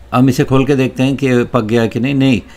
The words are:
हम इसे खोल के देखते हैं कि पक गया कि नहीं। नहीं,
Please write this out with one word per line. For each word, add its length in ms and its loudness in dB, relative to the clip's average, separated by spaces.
हम 140 4
इसे 160 0
खोल 220 0
के 100 2
देखते 260 -2
हैं 140 0
कि 280 0
पक 180 -2
गया 240 0
कि 140 -4
नहीं। 140 -2
नहीं, 280 2